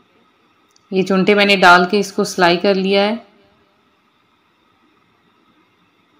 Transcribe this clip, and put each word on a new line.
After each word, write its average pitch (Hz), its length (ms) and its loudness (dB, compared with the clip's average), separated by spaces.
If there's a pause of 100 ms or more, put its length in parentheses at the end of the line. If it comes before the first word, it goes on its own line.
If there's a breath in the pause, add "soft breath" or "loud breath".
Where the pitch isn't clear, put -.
(920)
ये 190 100 -2
चुनटे 190 320 0
मैंने 202 220 0
डाल 180 300 4
के 208 120 -4
इसको 196 260 -6
sly 180 320 -2
कर 202 180 -2
लिया 196 280 -2
है। 220 240 -6 (3000)